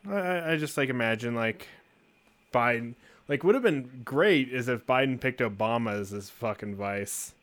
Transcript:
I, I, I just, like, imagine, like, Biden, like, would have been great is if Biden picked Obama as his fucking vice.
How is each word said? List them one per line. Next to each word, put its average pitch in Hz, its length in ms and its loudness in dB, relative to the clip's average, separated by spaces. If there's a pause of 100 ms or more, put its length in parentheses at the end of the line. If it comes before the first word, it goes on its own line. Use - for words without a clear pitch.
I, 202 80 -4
I, 180 360 0
I 160 40 2
just, 151 220 -4
like, 139 100 2
imagine, 117 460 0
like, 113 340 -2 (840)
Biden, 120 420 2 (340)
like, 147 160 -2
would 196 100 6
have 262 100 2
been 131 400 0
great 143 460 4
is 123 180 -2
if 120 180 -2
Biden 131 340 2
picked 127 200 -2
Obama 110 600 0
as 98 100 -8
his 101 200 -10
fucking 104 460 -6
vice. 101 680 -6